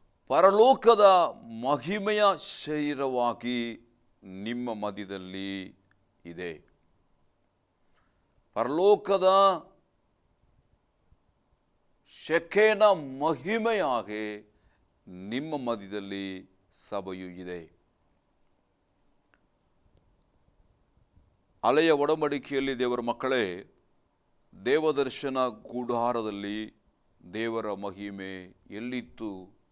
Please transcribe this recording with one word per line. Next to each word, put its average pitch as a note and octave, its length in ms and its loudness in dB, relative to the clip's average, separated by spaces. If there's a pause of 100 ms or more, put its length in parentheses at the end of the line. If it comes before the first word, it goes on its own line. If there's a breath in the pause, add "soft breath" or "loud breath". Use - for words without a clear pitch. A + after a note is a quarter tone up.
(280 soft breath)
ಪರಲೋಕದ G3 1040 6 (300)
ಮಹಿಮೆಯ G3 600 0 (160)
ಶರೀರವಾಗಿ B2 1400 -4 (440)
ನಿಮ್ಮ A2+ 500 -8
ಮಧ್ಯದಲ್ಲಿ G2 920 -8 (600)
ಇದೆ. E2+ 440 -12 (1800)
ಪರಲೋಕದ F#3 720 2 (2750)
ಶೆಕೆನ G3+ 760 2 (360)
ಮಹಿಮೆಯಾಗೆ C3+ 1300 -2 (540)
ನಿಮ್ಮ A#2 500 -8
ಮಧ್ಯದಲ್ಲಿ G2 1000 -8 (140)
ಸಭೆಯು F#2 580 -10
ಇದೆ. F2+ 500 -14 (3750)
ಹಳೆಯ D#3 260 6
ಒಡಂಬಡಿಕೆಯಲ್ಲಿ, C#3+ 880 0
ದೇವರ B2 220 0
ಮಕ್ಕಳೇ, A#2 720 -4 (880)
ದೇವದರ್ಶನ C3+ 840 0
ಗುಡಾರದಲ್ಲಿ A2 1400 -4 (500)
ದೇವರ A2 400 -4
ಮಹಿಮೆ F#2+ 840 -10 (120)
ಎಲ್ಲಿತ್ತು? A2 880 -10 (120)